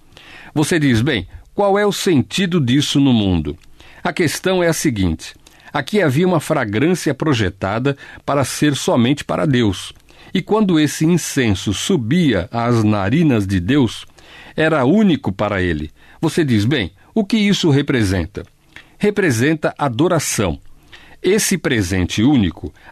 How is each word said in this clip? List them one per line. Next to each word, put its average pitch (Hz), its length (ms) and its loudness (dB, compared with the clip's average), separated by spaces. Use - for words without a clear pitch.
Você 156 260 0
diz, 131 220 2
"Bem, 120 260 -2
qual 202 240 2
é 208 80 2
o 202 60 0
sentido 180 680 0
disso 135 400 0
no 139 140 4
mundo?" 90 420 0
A 233 80 -2
questão 185 520 -2
é 170 40 2
a 160 60 2
seguinte: 98 640 -2
aqui 147 300 -2
havia 160 260 2
uma 175 120 2
fragrância 143 760 -2
projetada 120 800 -2
para 143 180 0
ser 147 320 0
somente 143 480 0
para 165 220 -4
Deus. 120 480 0
E 185 80 0
quando 190 380 2
esse 151 260 0
incenso 127 680 0
subia 127 800 0
às 117 320 0
narinas 107 640 2
de 95 120 0
Deus, 117 460 -2
era 156 300 0
único 180 460 2
para 101 300 -2
ele. 78 300 -2
Você 170 240 0
diz, 117 220 0
"Bem, 120 260 -2
o 226 100 0
que 214 140 -2
isso 202 320 2
representa?" 110 760 0
Representa 160 800 0
adoração. 131 800 -2
Esse 196 360 0
presente 98 640 -2
único, 107 500 0